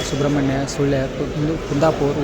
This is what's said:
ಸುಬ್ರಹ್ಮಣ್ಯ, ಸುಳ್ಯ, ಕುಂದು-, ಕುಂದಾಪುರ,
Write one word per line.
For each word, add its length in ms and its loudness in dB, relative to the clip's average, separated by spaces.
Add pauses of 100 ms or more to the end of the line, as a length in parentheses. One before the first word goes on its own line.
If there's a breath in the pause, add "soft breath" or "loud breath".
ಸುಬ್ರಹ್ಮಣ್ಯ, 460 0 (200)
ಸುಳ್ಯ, 220 2 (200)
ಕುಂದು-, 520 -2
ಕುಂದಾಪುರ, 420 2 (120)